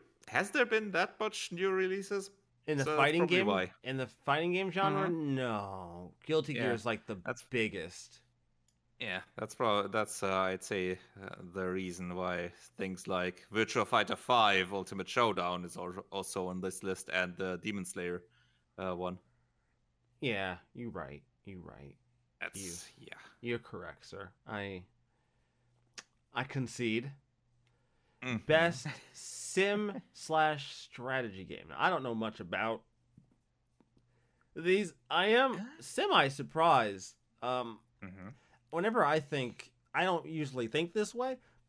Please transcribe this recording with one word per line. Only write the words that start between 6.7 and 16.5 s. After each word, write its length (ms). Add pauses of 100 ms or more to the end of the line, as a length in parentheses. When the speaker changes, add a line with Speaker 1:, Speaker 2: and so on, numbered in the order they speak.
Speaker 2:
is, 100
like, 220
the 80 (100)
Speaker 1:
that's 240
Speaker 2:
biggest. 720 (760)
Speaker 1:
Yeah, 220 (180)
that's 160
prob-, 380
that's, 300
uh, 120
I'd 300
say, 340 (240)
uh, 60 (260)
the 120
reason 500
why 340 (260)
things 300
like 480
Virtua 320
Fighter 300
five 580
Ultimate 340
Showdown 560
is 140
al-, 320
also 380
on 120